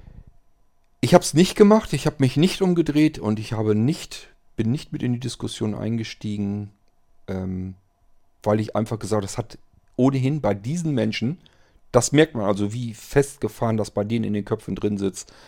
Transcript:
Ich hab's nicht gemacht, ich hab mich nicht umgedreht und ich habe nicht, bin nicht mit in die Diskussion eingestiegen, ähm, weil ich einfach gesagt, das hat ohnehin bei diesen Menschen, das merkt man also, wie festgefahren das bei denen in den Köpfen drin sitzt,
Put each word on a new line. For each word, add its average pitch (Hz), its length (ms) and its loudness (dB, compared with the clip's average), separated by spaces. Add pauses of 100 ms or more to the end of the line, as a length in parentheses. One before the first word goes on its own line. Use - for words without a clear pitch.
(1000)
Ich 123 140 6
hab's - 200 4
nicht 170 220 4
gemacht, 214 360 6
ich 147 140 -4
hab 143 140 -2
mich 131 160 2
nicht 165 260 2
umgedreht 160 560 2
und 107 220 -2
ich 104 120 -10
habe 107 220 0
nicht, - 540 -2 (280)
bin 113 140 -2
nicht - 220 -6
mit 147 100 -8
in 123 100 -2
die 120 80 -4
Diskussion 110 540 -6
eingestiegen, 104 960 -6 (560)
ähm, 95 480 -6 (680)
weil 107 180 2
ich 107 160 -6
einfach 110 220 -2
gesagt, 104 260 -2
das - 120 -10
hat - 220 -8 (380)
ohnehin 135 440 2
bei 101 140 0
diesen 147 400 -4
Menschen, 110 440 -2 (520)
das - 220 2
merkt 156 220 4
man 110 100 -4
also, 101 280 0
wie 117 220 -8
festgefahren 113 840 -2
das 104 140 -4
bei 104 140 -4
denen 113 200 -2
in 104 80 -4
den 104 120 -4
Köpfen 101 320 -6
drin 104 200 -2
sitzt, 98 360 -6 (160)